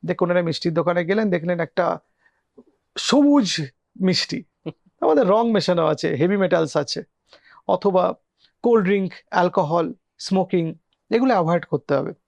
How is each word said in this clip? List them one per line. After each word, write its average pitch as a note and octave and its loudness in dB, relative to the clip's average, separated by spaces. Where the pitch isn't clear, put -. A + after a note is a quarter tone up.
দেখুন, F3 -2
একটা F3 2
মিষ্টির E3 -4
দোকানে E3+ 0
গেলেন, G#3 0
দেখলেন F3 -2
একটা E3+ -2
সবুজ C#4+ 2
মিষ্টি, F#3 -2
আমাদের C#4+ 2
রং A3+ 2
মেশানো F3+ 0
আছে, D#3 -2
হেভি F3 0
মেটালস F3 0
আছে, D3+ -4
অথবা F#3 0
কোল্ড A#3 4
ড্রিঙ্ক, G3 0
অ্যালকোহল, E3+ 0
স্মোকিং, F3+ -2
এগুলো A#3+ 2
অ্যাভয়েড E3+ 0
করতে - -4
হবে। C#3 -2